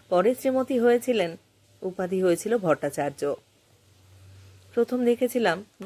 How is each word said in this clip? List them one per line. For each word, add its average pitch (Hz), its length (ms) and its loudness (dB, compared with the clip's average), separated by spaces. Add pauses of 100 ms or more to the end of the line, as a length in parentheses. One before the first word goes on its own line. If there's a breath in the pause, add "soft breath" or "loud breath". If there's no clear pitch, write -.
পরে 190 260 2
শ্রীমতী 262 440 -2
হয়েছিলেন, 233 580 2 (460)
উপাধি 185 400 -4
হয়েছিল 185 360 2
ভট্টাচার্য। 143 760 -2 (1400)
প্রথম 240 300 0
দেখেছিলাম 233 600 0 (220)